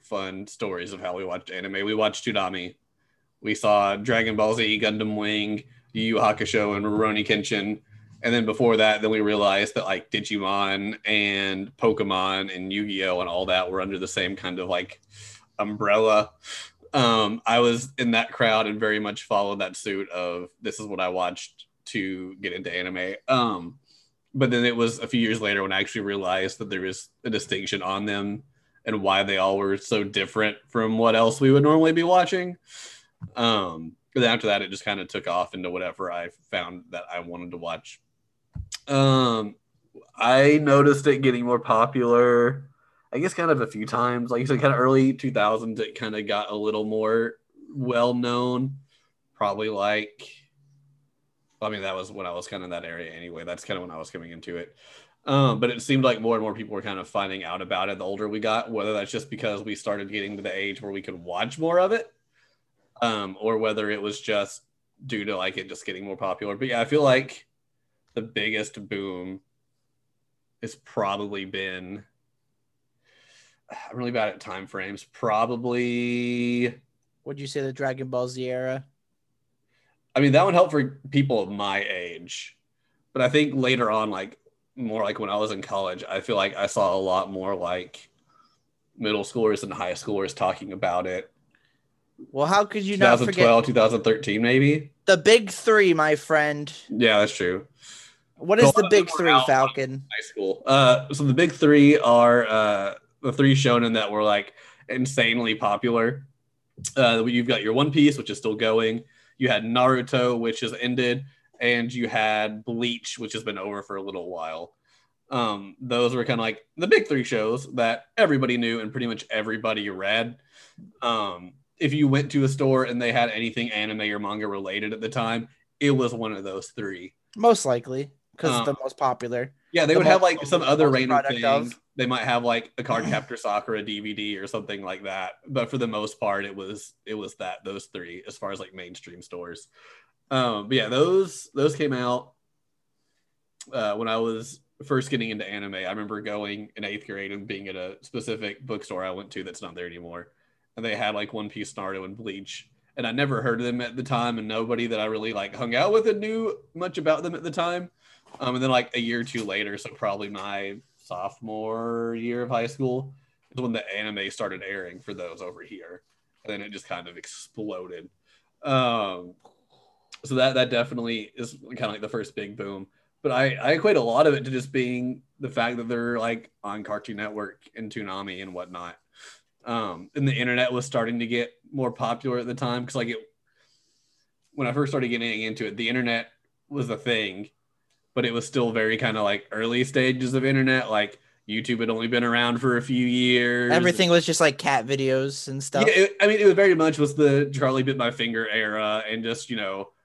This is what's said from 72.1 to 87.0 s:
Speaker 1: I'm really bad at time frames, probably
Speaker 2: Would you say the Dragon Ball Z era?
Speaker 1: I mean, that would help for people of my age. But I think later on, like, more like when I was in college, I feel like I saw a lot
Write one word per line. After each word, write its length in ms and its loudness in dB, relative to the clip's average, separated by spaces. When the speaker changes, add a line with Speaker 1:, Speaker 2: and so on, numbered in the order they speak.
Speaker 1:
I'm 280 -16
really 120 -4
bad 200 0
at 100 -14
time 260 -12
frames, 380 -10
probably 1800 -2
Speaker 2:
Would 140 -12
you 60 -10
say 120 -6
the 140 -6
Dragon 340 -6
Ball 220 -4
Z 200 -10
era? 360 -6
Speaker 1:
I 60 4
mean, 100 6
that 140 8
would 80 2
help 180 6
for 300 -2
people 300 2
of 80 -4
my 400 -2
age. 680 -10
But 100 -2
I 60 2
think 260 2
later 380 2
on, 180 0
like, 300 -8
more 260 -4
like 160 -4
when 100 -4
I 60 -2
was 160 -2
in 100 -8
college, 460 -6
I 140 -6
feel 160 -2
like 180 0
I 120 -2
saw 280 2
a 20 0
lot 320 0